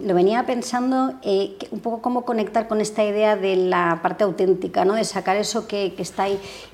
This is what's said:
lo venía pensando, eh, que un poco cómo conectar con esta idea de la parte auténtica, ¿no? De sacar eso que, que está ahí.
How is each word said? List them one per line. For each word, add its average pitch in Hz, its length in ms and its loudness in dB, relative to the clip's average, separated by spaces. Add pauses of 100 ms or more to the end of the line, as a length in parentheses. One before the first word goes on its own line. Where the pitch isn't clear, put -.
lo 190 80 2
venía 202 320 2
pensando, 254 760 0
eh, 196 360 0
que - 140 -12
un 214 80 -6
poco 226 220 -6
cómo 247 240 -2
conectar 220 420 0
con 214 140 0
esta 214 240 0
idea 214 320 2
de 190 180 2
la 180 460 2
parte 180 240 0
auténtica, 180 580 2
¿no? 196 120 4
De 220 100 0
sacar 190 320 -2
eso 214 300 -2
que, 196 280 -2
que 196 60 -6
está 185 220 -4
ahí. 196 140 0 (360)